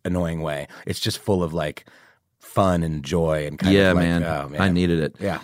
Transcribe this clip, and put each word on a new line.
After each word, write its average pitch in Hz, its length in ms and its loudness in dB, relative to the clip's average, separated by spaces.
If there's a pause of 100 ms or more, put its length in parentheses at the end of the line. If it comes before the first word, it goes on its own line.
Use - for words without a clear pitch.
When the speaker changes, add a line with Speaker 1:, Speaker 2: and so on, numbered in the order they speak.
Speaker 1:
annoying 87 360 -2
way. 73 280 -6 (180)
It's - 140 -6
just - 180 -4
full 95 240 0
of, 80 100 -4
like, 76 340 -6 (520)
fun 92 440 0
and 78 200 -4
joy 78 440 0
and 73 120 -10
kind 95 160 2
Speaker 2:
Yeah, 98 160 6
Speaker 1:
of, 90 60 4
like, 87 80 4
Speaker 2:
man. 85 200 2
Speaker 1:
oh, 73 240 -4
man. 71 120 -6
Speaker 2:
I 95 100 4
needed 87 300 2
it. 76 200 -4
Speaker 1:
Yeah, 92 240 -4